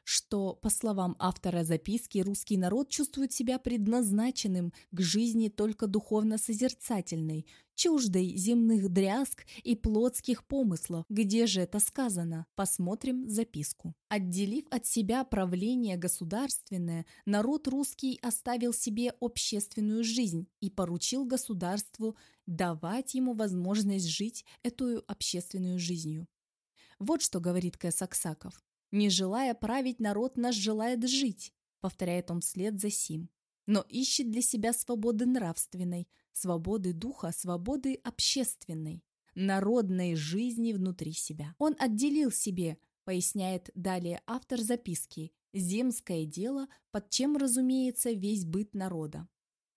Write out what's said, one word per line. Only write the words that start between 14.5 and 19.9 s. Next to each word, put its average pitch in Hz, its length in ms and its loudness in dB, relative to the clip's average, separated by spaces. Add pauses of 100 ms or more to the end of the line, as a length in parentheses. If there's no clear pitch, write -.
от 240 160 0
себя 226 380 2
правление 196 720 0
государственное, 175 1120 -2 (180)
народ 233 420 0
русский 269 540 -2
оставил 240 520 0
себе 233 460 0
общественную 220 840 -2